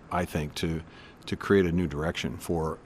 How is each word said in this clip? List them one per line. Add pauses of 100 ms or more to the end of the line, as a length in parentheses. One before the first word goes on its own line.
(120)
I
think,
to, (460)
to
create
a
new
direction
for